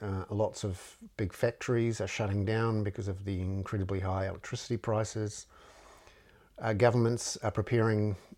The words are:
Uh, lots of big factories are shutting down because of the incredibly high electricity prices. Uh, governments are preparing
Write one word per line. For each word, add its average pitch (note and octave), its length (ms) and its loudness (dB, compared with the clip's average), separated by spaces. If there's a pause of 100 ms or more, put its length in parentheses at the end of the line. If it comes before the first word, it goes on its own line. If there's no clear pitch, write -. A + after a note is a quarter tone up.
Uh, G2 280 -2
lots G#2 340 0
of - 340 -6 (200)
big G2 160 -2
factories A#2 680 0
are F#2+ 60 -2
shutting G2+ 380 0
down A2 380 2
because G2+ 240 -4
of F#2+ 180 -4
the G2 160 -2
incredibly F#2+ 580 -2
high F#2+ 280 0
electricity A2 500 -6
prices. G#2+ 680 -2 (1120)
Uh, A2+ 120 2
governments A#2 680 4
are G#2+ 100 0
preparing A2 640 2 (220)